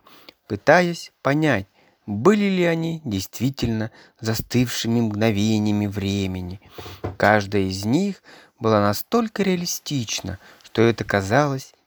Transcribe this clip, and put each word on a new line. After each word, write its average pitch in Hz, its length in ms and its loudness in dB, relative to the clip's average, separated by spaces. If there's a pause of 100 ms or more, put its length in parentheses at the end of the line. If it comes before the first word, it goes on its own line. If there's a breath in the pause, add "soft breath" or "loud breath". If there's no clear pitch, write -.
(480 loud breath)
пытаясь 170 640 2 (100)
понять, 139 460 0 (380 soft breath)
были 165 400 2
ли 185 180 0
они 165 400 -2
действительно 110 880 -4 (280 loud breath)
застывшими 117 800 0
мгновениями 104 880 2
времени. 95 760 -4 (560 loud breath)
Каждая 101 460 2
из 95 220 -6
них 185 380 -2 (360 loud breath)
была 110 220 4
настолько 208 640 0
реалистична, 151 960 -4 (240 loud breath)
что - 180 -2
это 113 220 2
казалось 131 680 0 (140)